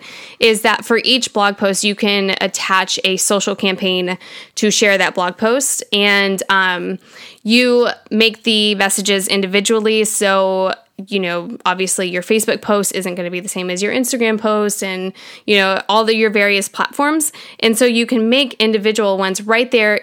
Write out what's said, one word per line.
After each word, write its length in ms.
is 220
that 240
for 180
each 300
blog 240
post, 260
you 120
can 440
attach 640
a 140
social 380
campaign 640
to 140
share 300
that 160
blog 220
post. 540
And, 580
um, 500
you 460
make 320
the 320
messages 520
individually. 760
So, 720
you 100
know, 480
obviously 440
your 120
Facebook 400
post 320
isn't 220
gonna 160
be 80
the 80
same 220
as 120
your 120
Instagram 440
post 460
and, 300
you 80
know, 320
all 160
the, 100
your 160
various 380
platforms. 640
And 160
so 80
you 200
can 220
make 280
individual 640
ones 240
right 300
there 320